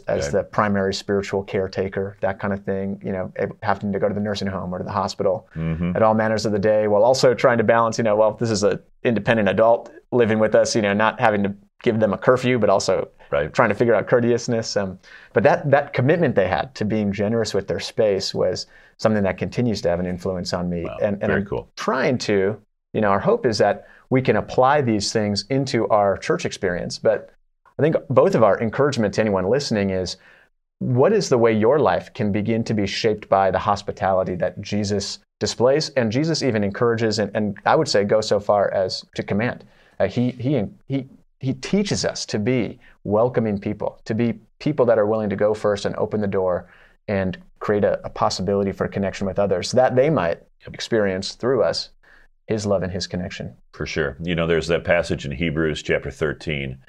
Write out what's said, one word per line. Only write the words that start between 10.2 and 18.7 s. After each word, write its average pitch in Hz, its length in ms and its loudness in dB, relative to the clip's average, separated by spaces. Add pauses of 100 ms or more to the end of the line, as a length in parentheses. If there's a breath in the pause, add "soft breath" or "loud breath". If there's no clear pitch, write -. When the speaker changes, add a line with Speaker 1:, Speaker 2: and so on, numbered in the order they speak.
Speaker 1:
with 107 160 4
us, 113 180 4
you 117 80 2
know, 101 120 2
not 107 260 2
having 107 240 2
to 98 100 -2 (280)
give 113 180 0
them 104 140 2
a 92 40 -2
curfew, 127 400 2
but 104 120 2
also 95 400 0 (200 loud breath)
Speaker 2:
Right. 73 220 -2
Speaker 1:
trying 120 180 4
to 101 60 -2
figure 117 200 4
out 98 120 0
courteousness. 117 680 0
Um, 95 220 -4 (340 loud breath)
but 117 100 4
that, 156 260 4
that 139 220 2
commitment 143 440 2
they 95 120 4
had 87 280 -2
to 107 100 -4
being 104 260 0
generous 107 420 -2
with 95 140 -2
their 87 140 -4
space 101 520 -2
was 92 340 -2 (320 soft breath)